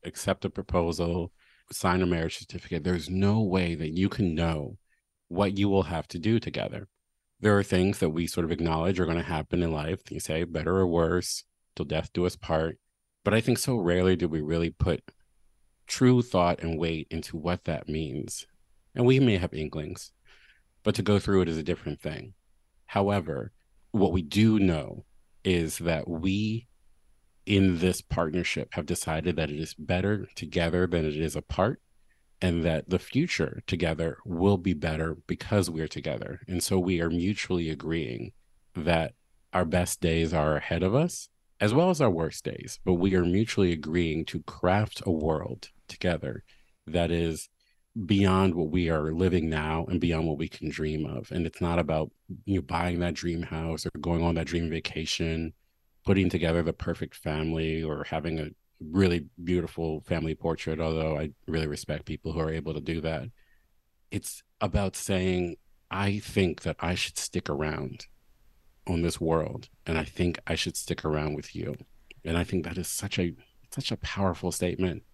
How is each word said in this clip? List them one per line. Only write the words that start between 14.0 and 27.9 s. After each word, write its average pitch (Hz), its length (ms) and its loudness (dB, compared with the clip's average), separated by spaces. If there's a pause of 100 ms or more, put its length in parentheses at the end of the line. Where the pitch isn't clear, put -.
do 85 120 0
we 78 140 -2
really 82 300 0
put - 400 -2 (760)
true 123 340 6
thought 87 380 2
and 82 180 -2
weight 82 320 -2
into 82 280 -8
what 87 280 -2
that 76 240 -4
means. 76 580 -6 (480)
And 123 100 2
we 131 140 6
may 117 180 6
have 85 160 -2
inklings, 76 580 -8 (720)
but 104 120 2
to 110 60 -4
go 101 180 4
through 95 220 4
it 85 80 2
is 80 80 -2
a 80 60 -4
different 82 380 -4
thing. 78 320 -8 (540)
However, 98 640 0 (400)
what 95 200 4
we 92 100 0
do 107 380 4
know 78 460 2 (380)
is 85 360 0
that 82 280 -2
we 101 600 -2 (760)
in 95 340 4
this 90 200 2